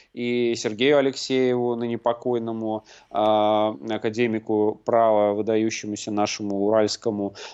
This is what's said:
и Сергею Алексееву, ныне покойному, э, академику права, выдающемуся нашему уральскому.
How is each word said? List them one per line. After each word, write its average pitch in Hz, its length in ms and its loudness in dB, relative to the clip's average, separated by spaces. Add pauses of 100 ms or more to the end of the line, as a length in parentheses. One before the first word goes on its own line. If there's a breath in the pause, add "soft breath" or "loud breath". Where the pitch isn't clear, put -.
(120)
и 120 460 0
Сергею 123 400 2
Алексееву, 127 800 0
ныне 117 220 -4
покойному, 113 840 -2 (260 loud breath)
э, - 60 -14
академику 107 1700 0
права, 110 480 4
выдающемуся 110 800 -2
нашему 104 540 -2
уральскому. 104 720 0 (180 loud breath)